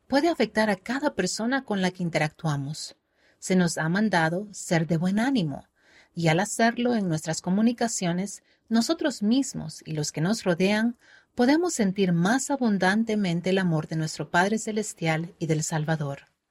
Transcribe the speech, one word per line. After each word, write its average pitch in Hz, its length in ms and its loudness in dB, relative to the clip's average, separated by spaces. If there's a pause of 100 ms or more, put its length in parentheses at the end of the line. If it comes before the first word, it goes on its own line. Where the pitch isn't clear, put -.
puede 285 220 2
afectar 220 420 0
a 190 60 0
cada 277 360 -4
persona 226 500 -2
con 196 180 -2
la 180 100 2
que 185 120 -8
interactuamos. 151 920 -4 (400)
Se - 180 0
nos 175 220 4
ha 160 100 0
mandado 185 640 0
ser 165 360 0
de 165 100 2
buen 185 220 0
ánimo, 226 500 -2 (460)
y 165 120 0
al 160 120 4
hacerlo 233 540 0
en 196 160 0
nuestras 156 320 -4
comunicaciones, 202 1000 0 (260)
nosotros 269 540 0
mismos 202 600 0
y 156 100 -10
los 151 180 -4
que 151 100 -4
nos 196 220 0
rodean, 202 520 2 (380)
podemos 311 400 2
sentir 190 400 2
más 208 380 2
abundantemente 202 1000 0
el 190 80 2
amor 165 300 0
de 160 80 -6
nuestro 160 340 -4
Padre 202 300 2
Celestial 170 800 -4
y 160 80 -4
del 156 160 0
Salvador. 151 640 -4 (240)